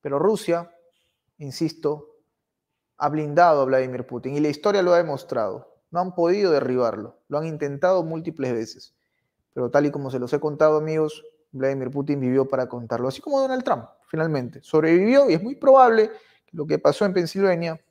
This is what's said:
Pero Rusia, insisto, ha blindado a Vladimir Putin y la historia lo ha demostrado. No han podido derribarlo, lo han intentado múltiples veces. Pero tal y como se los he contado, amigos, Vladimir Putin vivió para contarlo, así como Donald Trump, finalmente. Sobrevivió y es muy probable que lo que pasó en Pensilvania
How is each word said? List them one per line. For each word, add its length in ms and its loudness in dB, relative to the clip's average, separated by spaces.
Pero 180 -4
Rusia, 520 -2
insisto, 800 -6
ha 120 -2
blindado 540 2
a 20 4
Vladimir 420 -2
Putin 300 -8
y 40 -2
la 80 2
historia 340 0
lo 100 4
ha 60 6
demostrado. 760 -4
No 100 -4
han 140 -6
podido 360 2
derribarlo, 760 -2
lo 100 -4
han 80 -6
intentado 560 -2
múltiples 500 -6
veces. 420 -8
Pero 180 -4
tal 160 2
y 40 0
como 200 -8
se 80 -6
los 140 -6
he 80 -2
contado, 360 2
amigos, 480 -2
Vladimir 380 -4
Putin 300 -4
vivió 280 2
para 200 -2
contarlo, 400 -6
así 120 -8
como 200 -2
Donald 220 -2
Trump, 220 -4
finalmente. 540 -4
Sobrevivió 680 4
y 40 6
es 80 -2
muy 120 -8
probable 560 6
que 100 -18
lo 100 -6
que 120 -2
pasó 260 2
en 80 0
Pensilvania 680 -2